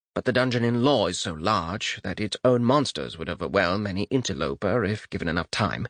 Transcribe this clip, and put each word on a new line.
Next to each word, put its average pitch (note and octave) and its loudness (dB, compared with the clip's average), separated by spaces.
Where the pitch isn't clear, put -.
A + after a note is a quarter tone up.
but G2 -4
the - 2
dungeon B2 2
in A#2+ 2
law B2+ 4
is F2+ -2
so F#2+ -4
large F2 -2
that F#2 -6
its G#2 -4
own B2 4
monsters A#2 0
would E2 -6
overwhelm F2+ 0
any G2 -2
interloper F#2+ -2
if G#2+ -4
given F2+ -6
enough E2 -2
time. F2 -2